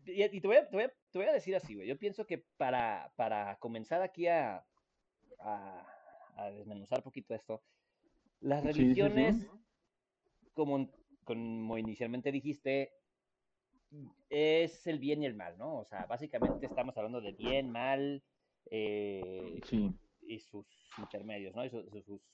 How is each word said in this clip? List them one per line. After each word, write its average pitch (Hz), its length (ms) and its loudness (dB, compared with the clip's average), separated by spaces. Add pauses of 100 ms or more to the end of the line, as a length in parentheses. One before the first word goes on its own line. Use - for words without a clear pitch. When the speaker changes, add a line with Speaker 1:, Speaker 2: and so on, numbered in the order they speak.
Speaker 1:
y, 190 180 2
y 202 180 0
te 190 60 0
voy 226 100 10
a, 240 100 8
te - 80 -4
voy 220 100 4
a, - 40 0
te - 300 -10
voy 208 80 0
a 311 60 4
decir 190 220 0
así, 139 200 -4
güey, 98 120 -8
yo 139 120 -2
pienso 208 260 -4
que 160 180 -6 (140)
para, 117 580 0
para 104 420 0
comenzar 117 440 -2
aquí 180 240 -2
a, 139 400 2 (760)
a, 98 480 -8 (480)
a 101 140 -8
desmenuzar 104 480 -6
un - 60 -2
poquito 120 320 -10
esto, 110 260 -8 (800)
las 143 240 2
Speaker 2:
Sí, 151 60 2
sí, 151 40 2
sí. 147 80 4
Speaker 1:
religiones, 131 680 6 (1080)
como, 139 340 2 (340)
como 113 540 -4
inicialmente 117 540 -2
dijiste, 135 600 -2 (1400)
es 156 580 4
el 156 120 0
bien 147 240 0
y - 40 2
el 120 80 -2
mal, 87 220 -10
¿no? 107 220 -6
O 104 60 -10
sea, 95 220 -8
básicamente 139 600 -2
estamos 127 300 -2
hablando 113 240 -4
de 101 100 -8
bien, 123 400 0
mal, 135 520 0 (480)
eh, 101 960 -4
Speaker 2:
Sí. 104 260 2 (300)
Speaker 1:
y 110 180 -10
sus - 260 -16 (320)
intermedios, 101 580 -10
¿no? 120 100 -4
Y 131 40 -8
su, 113 200 -8
su, 101 140 -14
sus 101 180 -14 (120)